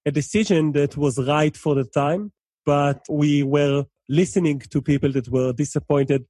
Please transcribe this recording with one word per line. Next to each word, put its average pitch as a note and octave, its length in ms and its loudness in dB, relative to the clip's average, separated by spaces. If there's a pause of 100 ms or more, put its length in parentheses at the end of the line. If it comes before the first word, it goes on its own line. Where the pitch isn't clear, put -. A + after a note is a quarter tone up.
a D3 60 -2
decision D#3 600 0
that C#3+ 240 0
was C#3+ 200 -2
right D3 380 0
for D3 200 -2
the C3+ 100 0
time, E3 460 -2 (340)
but C#3+ 440 0
we D3 340 2
were C#3 420 0 (240)
listening D#3+ 500 0
to C#3 220 -6
people C#3+ 300 0
that B2+ 180 -4
were B2+ 240 0
disappointed C#3 760 -2